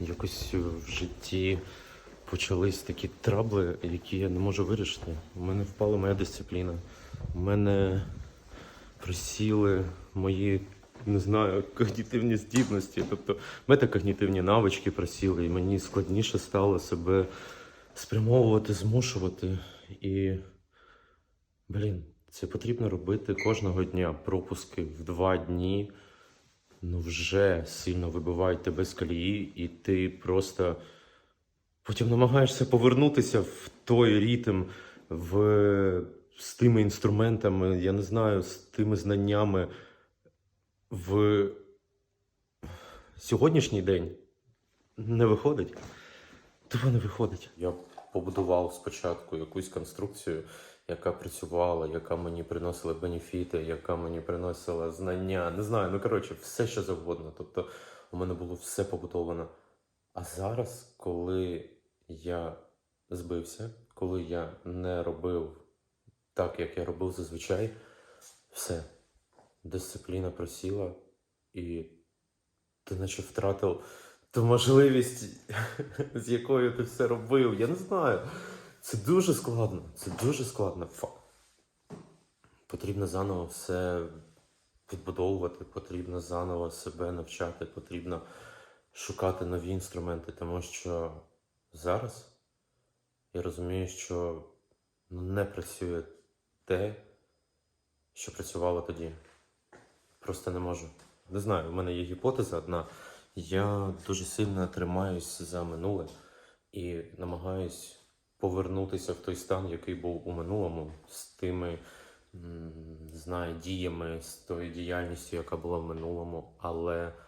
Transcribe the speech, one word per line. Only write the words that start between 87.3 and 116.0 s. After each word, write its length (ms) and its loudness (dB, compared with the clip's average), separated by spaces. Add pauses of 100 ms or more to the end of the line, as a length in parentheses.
потрібно 560 -10 (720)
шукати 520 -4
нові 240 -4
інструменти, 640 -6
тому 300 -6
що 580 -8 (520)
зараз 560 -4 (1040)
я 100 -6
розумію, 460 -4
що, 560 -6 (680)
ну, 100 -10
не 240 0
працює 580 -6 (600)
те, 300 -2 (1200)
що 200 -14
працювало 500 -2
тоді. 280 -8 (1080)
Просто 320 -8
не 80 -4
можу. 300 -6 (420)
Не 100 -4
знаю, 300 -2
в 20 -8
мене 200 -2
є 120 -2
гіпотеза 540 -2
одна. 300 -6 (460)
Я 600 -2 (120)
дуже 180 -2
сильно 420 0
тримаюсь 760 -4
за 220 -6
минуле 420 -4 (640)
і 300 -6 (160)
намагаюсь 800 -6 (380)
повернутися 720 -2
в 40 -4
той 200 -6
стан, 320 -2
який 260 -6
був 340 -6
у 40 -6
минулому, 600 -4 (160)
з 180 -16
тими, 520 -6 (560)
м, 720 -14
не 120 -16
знаю, 400 -6
діями, 640 -6
з 140 -14
тою 360 -8
діяльністю, 640 -6
яка 200 -6
була 220 -4
в 60 -6
минулому. 720 -8